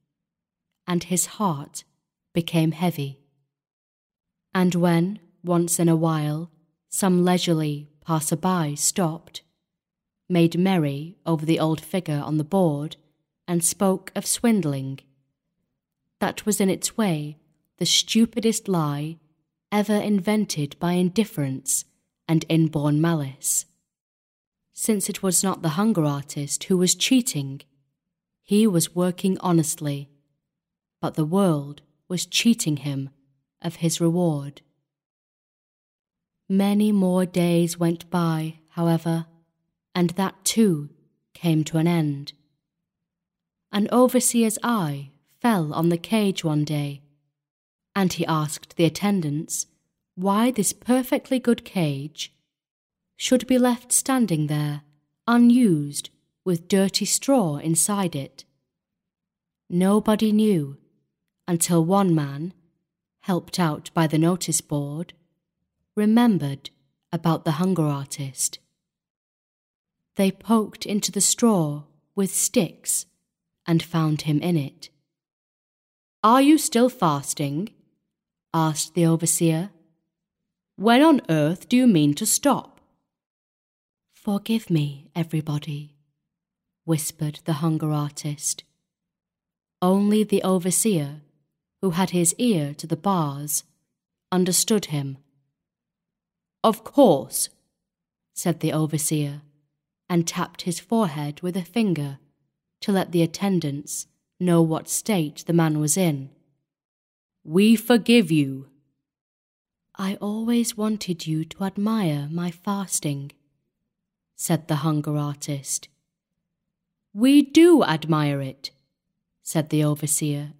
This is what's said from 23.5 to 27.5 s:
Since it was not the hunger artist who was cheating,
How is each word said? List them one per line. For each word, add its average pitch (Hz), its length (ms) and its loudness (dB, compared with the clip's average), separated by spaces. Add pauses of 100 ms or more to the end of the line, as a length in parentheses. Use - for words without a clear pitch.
Since 214 360 -2
it 196 120 -10
was 185 220 0
not 190 180 -4
the 151 180 -2
hunger 208 260 2
artist 143 600 -6
who 190 120 2
was 180 180 2
cheating, 143 680 -2 (800)